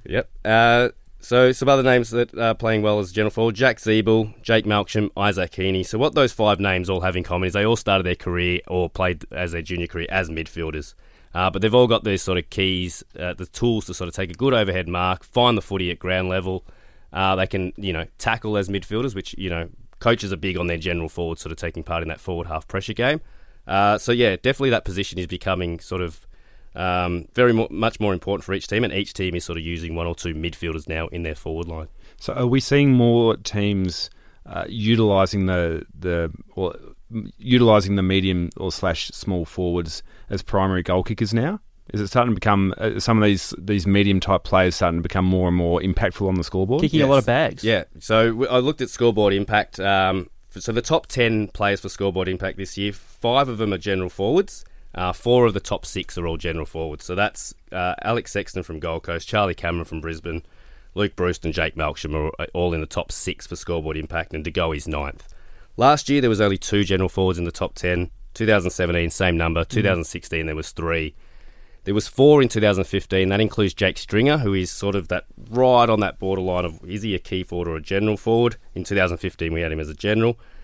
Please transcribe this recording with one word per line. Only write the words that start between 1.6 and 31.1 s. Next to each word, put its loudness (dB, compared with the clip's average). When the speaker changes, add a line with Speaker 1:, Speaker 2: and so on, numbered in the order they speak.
Speaker 1:
other 6
names 4
that 0
are 0
playing 0
well 2
as -4
general 0
forward, 0
Jack 2
Ziebell, 2
Jake 2
Malcolm, 0
Isaac 0
Heaney. 0
So -6
what 2
those 4
five 2
names 0
all -2
have 0
in -2
common -2
is -4
they 2
all 2
started 0
their -2
career -2
or -2
played -2
as -6
their -6
junior -6
career -8
as -2
midfielders. -8
Uh, 2
but -4
they've 2
all 8
got 2
these -2
sort -2
of -6
keys, -4
uh, -6
the -12
tools -2
to -10
sort -8
of -12
take -6
a -12
good 0
overhead 0
mark, -2
find 2
the -4
footy -4
at -6
ground -2
level. -4
Uh, 2
they 0
can, -4
you -4
know, -4
tackle -2
as -2
midfielders, -4
which, -10
you -6
know, -4
coaches 0
are -6
big -2
on -2
their -2
general -2
forward -6
sort -10
of -12
taking -8
part -4
in -8
that -8
forward -6
half -8
pressure -6
game. 0
Uh, 4
so, -2
yeah, 4
definitely 0
that 0
position -6
is -4
becoming -4
sort -6
of, -8
um, -2
very 6
mo-, 2
much -2
more 2
important -4
for -6
each -6
team, 0
and 0
each -4
team -4
is -4
sort -8
of -8
using -6
one -4
or -4
two -6
midfielders -6
now -4
in -8